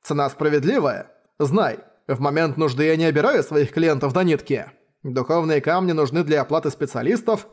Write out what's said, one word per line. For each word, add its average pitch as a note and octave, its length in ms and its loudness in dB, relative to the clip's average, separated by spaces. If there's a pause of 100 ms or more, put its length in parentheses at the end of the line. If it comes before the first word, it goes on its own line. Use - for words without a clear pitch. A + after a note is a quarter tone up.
Цена C#3+ 300 -2
справедливая. D3+ 800 0 (260)
Знай, D3 400 0 (300)
в B2+ 120 -4
момент C#3+ 380 0
нужды D3 280 0
я D#3+ 100 4
не D#3+ 100 0
обираю D#3+ 380 2
своих D3 280 0
клиентов D#3+ 420 0
до F#3 100 2
нитки. C#3+ 420 0 (380)
Духовные D3+ 580 0
камни F3 300 0
нужны D#3 320 0
для D3 180 2
оплаты D3 300 -2
специалистов, E3+ 800 -2